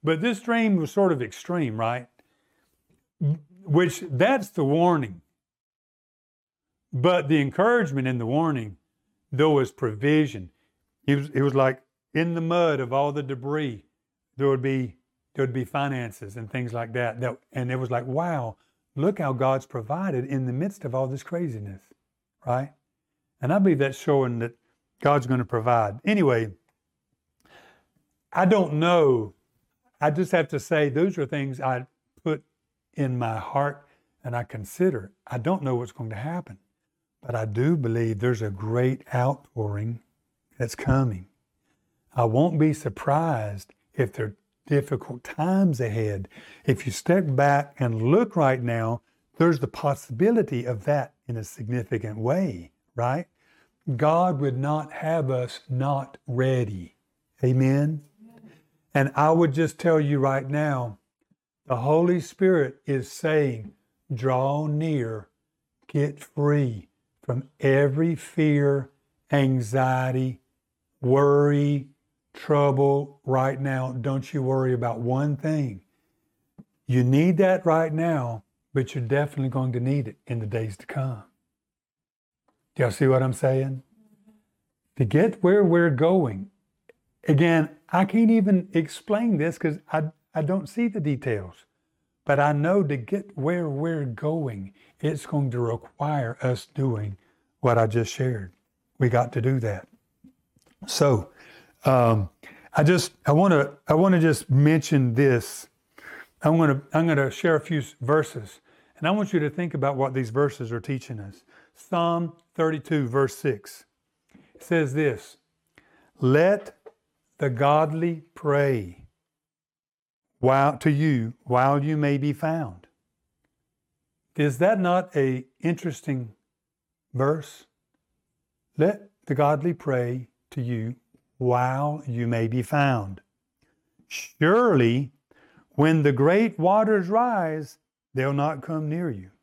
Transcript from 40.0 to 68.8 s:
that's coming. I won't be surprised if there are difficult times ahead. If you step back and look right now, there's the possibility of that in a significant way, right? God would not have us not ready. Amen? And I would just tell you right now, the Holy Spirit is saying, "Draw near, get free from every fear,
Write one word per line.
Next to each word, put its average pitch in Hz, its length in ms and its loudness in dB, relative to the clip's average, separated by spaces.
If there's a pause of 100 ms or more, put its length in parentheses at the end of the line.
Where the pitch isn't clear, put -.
that's 120 160 -4
coming. 127 520 0 (880)
I 120 80 2
won't 147 340 2
be 156 140 4
surprised 123 1040 -4 (200)
if 123 180 -2
there 110 140 -6
are 101 100 -12 (300)
difficult 135 580 -4
times 175 560 0
ahead. 107 480 -4 (360)
If - 220 0
you - 60 -6
step 180 320 0 (100)
back 143 440 2
and 117 240 -2
look 175 340 2
right 131 260 2
now, 117 400 -4 (340)
there's 165 220 4
the 127 100 -4
possibility 143 960 -2
of 120 200 -6
that 147 300 -2 (120)
in 117 100 -6
a 110 80 -8
significant 113 720 -6
way, 120 520 -2 (240)
right? 127 320 -2 (680)
God 156 440 2
would 139 160 -2
not 147 360 -4
have 160 380 -2
us 123 380 -4
not 135 580 -4
ready. 120 680 -2 (460)
Amen? 135 600 2 (920)
And 139 220 2
I 151 140 4
would 165 220 4
just 156 280 -2
tell 165 200 2
you 143 200 0
right 135 280 0
now, 139 500 -4 (680)
the 127 100 -2
Holy 160 440 2
Spirit 165 560 2 (100)
is 135 240 -2
saying, 139 600 -2 (400)
"Draw 135 560 0
near, 143 640 -4 (580)
get 147 340 -2
free 143 680 -2 (320)
from 127 260 -4 (100)
every 143 560 2
fear, 143 800 0 (400)